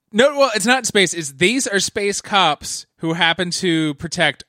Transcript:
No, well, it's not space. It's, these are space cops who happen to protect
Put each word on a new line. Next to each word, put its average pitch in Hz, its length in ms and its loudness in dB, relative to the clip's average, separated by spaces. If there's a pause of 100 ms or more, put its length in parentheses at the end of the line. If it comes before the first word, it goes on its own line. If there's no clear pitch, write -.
(120)
No, 277 260 2
well, 269 160 4
it's 208 140 2
not 247 180 2
space. 190 300 2
It's, 151 160 -8
these 196 340 0
are 202 140 -2
space 202 420 -4
cops - 640 -2 (120)
who 165 160 -4
happen 175 360 0
to 160 460 -2
protect 160 540 -4